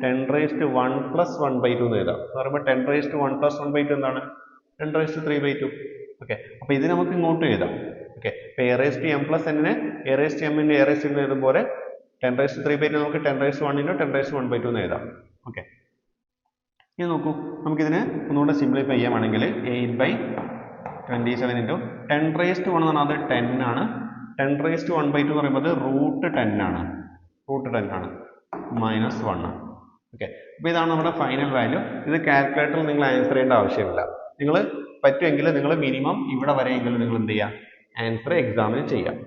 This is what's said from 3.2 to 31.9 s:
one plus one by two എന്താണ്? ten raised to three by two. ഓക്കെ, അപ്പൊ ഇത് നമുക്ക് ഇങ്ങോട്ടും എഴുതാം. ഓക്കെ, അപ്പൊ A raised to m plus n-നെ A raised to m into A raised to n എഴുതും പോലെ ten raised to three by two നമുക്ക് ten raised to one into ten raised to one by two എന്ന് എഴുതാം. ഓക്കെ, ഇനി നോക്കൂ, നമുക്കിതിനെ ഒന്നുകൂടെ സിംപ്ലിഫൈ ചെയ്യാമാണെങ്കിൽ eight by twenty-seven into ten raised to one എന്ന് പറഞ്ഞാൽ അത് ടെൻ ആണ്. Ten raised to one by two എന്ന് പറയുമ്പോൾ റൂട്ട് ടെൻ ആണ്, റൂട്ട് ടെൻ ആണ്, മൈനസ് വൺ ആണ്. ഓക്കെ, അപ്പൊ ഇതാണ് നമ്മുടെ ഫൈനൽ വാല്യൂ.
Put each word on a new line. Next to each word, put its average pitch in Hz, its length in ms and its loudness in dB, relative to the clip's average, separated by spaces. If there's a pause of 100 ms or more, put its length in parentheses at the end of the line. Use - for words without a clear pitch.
one 135 160 0
plus 147 220 2
one 143 120 -4
by 147 140 4
two 147 80 2
എന്താണ്? 131 240 -2 (580)
ten 151 100 -4 (100)
raised 156 180 0
to 156 100 -6
three 147 180 2
by 139 160 2
two. 135 80 -2 (540)
ഓക്കെ, 110 120 -4 (260)
അപ്പൊ - 160 -2
ഇത് 139 160 0
നമുക്ക് 175 240 0
ഇങ്ങോട്ടും 165 340 2
എഴുതാം. 92 220 0 (440)
ഓക്കെ, 107 140 -6 (180)
അപ്പൊ - 220 -2
A 123 100 4
raised 143 220 0
to 160 180 0
m - 80 -2
plus 160 160 0 (100)
n-നെ 160 200 2 (360)
A 135 100 2
raised 147 200 0
to 151 120 -2
m 151 100 2
into 151 180 4
A - 80 8
raised 147 180 0
to 143 80 0
n 143 100 2
എഴുതും 135 220 0
പോലെ 156 160 4 (600)
ten 127 180 2
raised 139 160 0
to - 100 -8
three 147 160 2
by 151 80 4
two 151 140 2
നമുക്ക് 147 240 -4
ten 135 160 -2
raised 139 160 0
to 147 100 0
one 143 120 0
into 175 200 -2
ten 143 140 -2
raised 135 160 0
to 139 80 -2
one 123 120 -2
by 110 120 -2
two 120 80 0
എന്ന് 107 120 0
എഴുതാം. 85 180 -4 (460)
ഓക്കെ, - 140 -10 (1300)
ഇനി 175 180 -2
നോക്കൂ, 151 180 0 (320)
നമുക്കിതിനെ 156 380 2 (260)
ഒന്നുകൂടെ 143 320 2
സിംപ്ലിഫൈ 135 380 2
ചെയ്യാമാണെങ്കിൽ 113 440 2 (300)
eight 120 200 -2 (100)
by 165 100 2 (960)
twenty-seven 123 540 0
into 120 120 -2 (380)
ten 151 120 2 (160)
raised 180 260 2
to 190 100 0
one 165 80 4
എന്ന് 156 80 4
പറഞ്ഞാൽ 147 260 2
അത് - 140 -6
ടെൻ 120 140 2 (260)
ആണ്. 139 100 0 (540)
Ten 139 140 2 (140)
raised 165 240 0
to 175 100 2
one 143 160 2
by 143 100 4
two 147 80 2
എന്ന് 147 60 2
പറയുമ്പോൾ 139 260 2 (180)
റൂട്ട് 139 520 2
ടെൻ 110 160 2 (160)
ആണ്, 87 120 -2 (680)
റൂട്ട് 131 240 -2
ടെൻ 107 140 0 (100)
ആണ്, 90 100 -6 (760)
മൈനസ് 110 440 0
വൺ 90 200 -2
ആണ്. 90 120 -8 (540)
ഓക്കെ, 113 140 -8 (280)
അപ്പൊ - 160 -4
ഇതാണ് 165 200 2
നമ്മുടെ 160 280 2
ഫൈനൽ 139 380 0
വാല്യൂ. 123 220 2 (280)